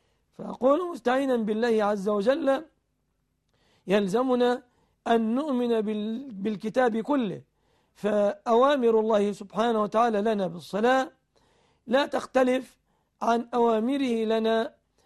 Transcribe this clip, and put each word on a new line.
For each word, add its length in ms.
فأقول 580
مستعينا 460
بالله 460
عز 260
وجل: 560
يلزمنا 760
أن 280
نؤمن 460
بال-، 500
بالكتاب 680
كله، 440
فأوامر 1040
الله 320
سبحانه 500
وتعالى 400
لنا 260
بالصلاة 640
لا 180
تختلف 720
عن 320
أوامره 720
لنا 480